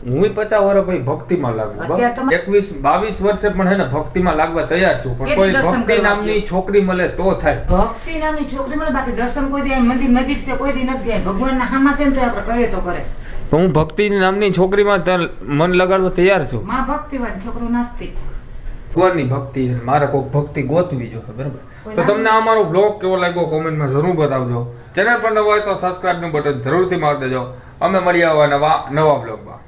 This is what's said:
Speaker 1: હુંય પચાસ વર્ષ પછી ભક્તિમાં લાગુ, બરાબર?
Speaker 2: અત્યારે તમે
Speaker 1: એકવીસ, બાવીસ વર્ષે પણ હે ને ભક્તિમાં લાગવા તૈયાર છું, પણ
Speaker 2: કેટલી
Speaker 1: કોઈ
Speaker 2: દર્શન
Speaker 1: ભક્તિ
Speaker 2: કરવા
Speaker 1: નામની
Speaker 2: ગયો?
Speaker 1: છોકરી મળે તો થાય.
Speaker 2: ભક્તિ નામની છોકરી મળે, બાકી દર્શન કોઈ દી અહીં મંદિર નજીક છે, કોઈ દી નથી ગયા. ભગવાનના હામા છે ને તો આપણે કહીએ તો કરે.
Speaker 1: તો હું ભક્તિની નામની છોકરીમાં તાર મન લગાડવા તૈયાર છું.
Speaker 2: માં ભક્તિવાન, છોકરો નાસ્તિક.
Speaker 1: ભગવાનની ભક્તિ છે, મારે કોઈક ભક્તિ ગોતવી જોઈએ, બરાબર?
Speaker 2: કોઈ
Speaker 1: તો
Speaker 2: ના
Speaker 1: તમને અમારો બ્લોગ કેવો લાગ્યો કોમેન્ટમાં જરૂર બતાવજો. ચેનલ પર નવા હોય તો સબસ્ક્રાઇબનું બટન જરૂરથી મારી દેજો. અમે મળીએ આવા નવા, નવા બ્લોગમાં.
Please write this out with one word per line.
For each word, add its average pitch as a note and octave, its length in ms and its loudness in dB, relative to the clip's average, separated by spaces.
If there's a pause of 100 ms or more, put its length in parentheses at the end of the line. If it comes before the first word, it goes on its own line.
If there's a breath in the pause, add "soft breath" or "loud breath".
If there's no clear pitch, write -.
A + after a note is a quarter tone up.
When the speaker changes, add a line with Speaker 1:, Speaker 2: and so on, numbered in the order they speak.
Speaker 1:
હુંય C#3 260 2
પચાસ G#3 340 2
વર્ષ G3 220 4
પછી F3+ 120 -2
ભક્તિમાં C3+ 580 -2
લાગુ, G#2 200 -4
બરાબર? - 180 -4
Speaker 2:
અત્યારે A#3+ 220 2
તમે C4 180 0
Speaker 1:
એકવીસ, G3 380 0 (100)
બાવીસ F#3 400 0
વર્ષે G#3 260 2
પણ F#3 200 2
હે G3 80 4
ને F#3+ 100 0
ભક્તિમાં D#3 500 0
લાગવા E3 300 0
તૈયાર E3 380 2
છું, B2+ 100 -2
પણ C3 100 -4
Speaker 2:
કેટલી G3 120 0
Speaker 1:
કોઈ F#3+ 160 4
Speaker 2:
દર્શન - 180 2
Speaker 1:
ભક્તિ A#3 160 0
Speaker 2:
કરવા G#3 220 2
Speaker 1:
નામની G#3 260 0
Speaker 2:
ગયો? G#3 140 0
Speaker 1:
છોકરી F#3+ 360 2
મળે F3+ 240 0
તો F3+ 260 0
થાય. C3+ 360 0
Speaker 2:
ભક્તિ A3 480 0
નામની D4+ 320 -2
છોકરી C4+ 260 -6
મળે, D4+ 140 -2
બાકી B3+ 220 -2
દર્શન B3 380 -2
કોઈ C#4 120 -2
દી C4+ 80 -2
અહીં B3+ 180 2
મંદિર B3+ 220 2
નજીક C4 340 0
છે, C4 120 -4
કોઈ C4+ 160 -2
દી C4 120 -2
નથી B3 200 -4
ગયા. G#3+ 200 0
ભગવાનના B3 400 0
હામા C4+ 320 2
છે C#4+ 80 0
ને C4+ 100 4
તો C4 60 2
આપણે A#3+ 280 -2
કહીએ A#3 200 2
તો F#3 120 -2
કરે. E3+ 260 -4 (440 loud breath)
Speaker 1:
તો D3 60 4
હું F3 160 4
ભક્તિની G3 460 0
નામની F#3+ 340 2
છોકરીમાં G3 500 2
તાર F3+ 180 2 (220)
મન D3+ 300 2
લગાડવા F#3 380 4
તૈયાર F3+ 360 4
છું. A2+ 200 -6
Speaker 2:
માં B3 200 -2
ભક્તિવાન, B3+ 600 -6
છોકરો A#3+ 220 -6
નાસ્તિક. A#3+ 460 -4 (800)
Speaker 1:
ભગવાનની F3 300 2
ભક્તિ B2+ 440 -2
છે, A#2+ 160 -4
મારે C#3+ 220 2
કોઈક C3+ 260 -2
ભક્તિ C#3+ 300 -2
ગોતવી C3 480 -2
જોઈએ, A2+ 260 -12
બરાબર? C3 240 -8 (200)
Speaker 2:
કોઈ G#3+ 140 -14
Speaker 1:
તો G#3+ 80 0
Speaker 2:
ના - 60 2
Speaker 1:
તમને A3 220 2
અમારો A3 340 4
બ્લોગ G3 360 2
કેવો F#3 160 0
લાગ્યો F3 300 0
કોમેન્ટમાં D#3 420 -2
જરૂર D3+ 260 2
બતાવજો. C3 460 0 (340 loud breath)
ચેનલ A#3 260 2
પર A3+ 120 0
નવા G#3+ 100 2
હોય G#3 180 4
તો G3+ 140 -2
સબસ્ક્રાઇબનું F3+ 580 -4
બટન C#3+ 300 -2
જરૂરથી F3 340 0
મારી D3 240 0
દેજો. B2+ 220 -2 (380 loud breath)
અમે F#3 200 2
મળીએ F3 240 4
આવા D#3 220 4
નવા, C#3+ 320 2 (120)
નવા D3 280 4
બ્લોગમાં. A2 500 -10